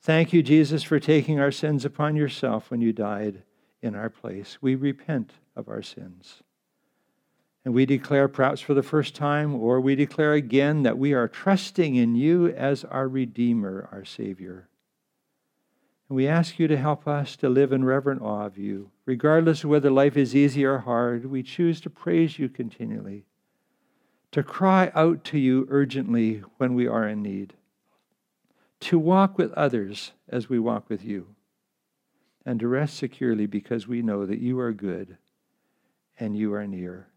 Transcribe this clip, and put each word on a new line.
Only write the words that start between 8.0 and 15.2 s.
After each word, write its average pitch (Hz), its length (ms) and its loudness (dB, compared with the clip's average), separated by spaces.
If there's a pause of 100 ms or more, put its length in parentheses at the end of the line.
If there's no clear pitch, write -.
perhaps 135 340 0
for 147 140 -2
the 135 80 2
first 147 320 -2
time, 147 400 -2
or 123 260 2
we 135 140 2
declare 147 380 0
again, 143 500 2
that 120 160 2
we 139 140 0
are 120 160 0
trusting 185 680 0
in 117 220 4
you 170 320 4
as 139 360 -2
our 135 220 -4
Redeemer, 117 840 -2
our 98 120 -16
Savior. 92 640 -12 (1400)